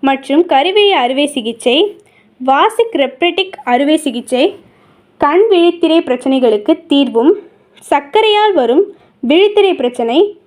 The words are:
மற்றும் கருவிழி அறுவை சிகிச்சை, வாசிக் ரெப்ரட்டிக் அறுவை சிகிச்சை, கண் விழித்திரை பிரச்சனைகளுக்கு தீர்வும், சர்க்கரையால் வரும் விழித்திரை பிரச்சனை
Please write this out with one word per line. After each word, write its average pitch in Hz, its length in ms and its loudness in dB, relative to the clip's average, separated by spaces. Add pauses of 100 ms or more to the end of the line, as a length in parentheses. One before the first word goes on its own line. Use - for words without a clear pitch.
மற்றும் 269 440 0
கருவிழி 381 460 2
அறுவை 269 360 0
சிகிச்சை, 262 720 -2 (420)
வாசிக் 330 560 0
ரெப்ரட்டிக் 339 680 -4
அறுவை 277 340 0
சிகிச்சை, 254 580 -4 (640)
கண் 339 320 2
விழித்திரை 339 520 2
பிரச்சனைகளுக்கு 254 840 -2
தீர்வும், 277 540 0 (500)
சர்க்கரையால் 415 640 0
வரும் 269 300 2 (440)
விழித்திரை 392 480 2
பிரச்சனை 247 720 -2